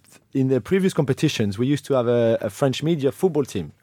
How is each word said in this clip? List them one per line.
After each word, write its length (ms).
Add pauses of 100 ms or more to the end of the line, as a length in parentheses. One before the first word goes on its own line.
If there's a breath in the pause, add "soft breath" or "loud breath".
(340)
in 140
the 140
previous 320
competitions, 640
we 100
used 180
to 80
have 140
a, 320
a 100
French 340
media 280
football 320
team, 400